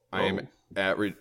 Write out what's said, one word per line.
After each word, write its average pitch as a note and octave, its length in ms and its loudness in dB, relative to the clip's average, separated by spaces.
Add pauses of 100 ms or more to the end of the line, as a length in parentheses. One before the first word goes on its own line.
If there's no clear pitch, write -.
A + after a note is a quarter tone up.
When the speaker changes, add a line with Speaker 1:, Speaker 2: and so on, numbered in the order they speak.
(140)
Speaker 1:
I F#2+ 100 0
am F#2+ 160 0 (360)
Speaker 2:
Oh. F#2+ 60 0
Speaker 1:
at F#2+ 180 2
re-, G2+ 220 0